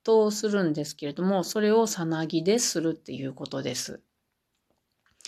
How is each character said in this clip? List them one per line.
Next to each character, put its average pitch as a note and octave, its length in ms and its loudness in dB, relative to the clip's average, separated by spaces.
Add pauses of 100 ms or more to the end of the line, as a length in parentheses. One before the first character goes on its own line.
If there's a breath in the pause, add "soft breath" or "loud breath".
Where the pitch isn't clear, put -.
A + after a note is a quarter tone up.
冬 A3 280 4
す G#3 160 -4
る G3+ 160 2
ん D#3+ 100 2
で D3+ 120 -4
す - 100 -14
け D3 120 -8
れ D3 60 -6
ど F3 100 -4
も、 F#3+ 200 2
そ G3 160 -4
れ G#3 120 4
を A3+ 140 6
さ F#3 200 -4
な D#3+ 200 0
ぎ D#3+ 180 -2
で G#3 160 2
す - 200 -2
る D#3+ 180 0
っ - 40 -20
て - 120 -14
い C3+ 120 -8
う C3+ 80 -6
こ C3 140 -12
と C3+ 140 -6
で B2+ 140 -4
す。 - 260 -10 (1300 loud breath)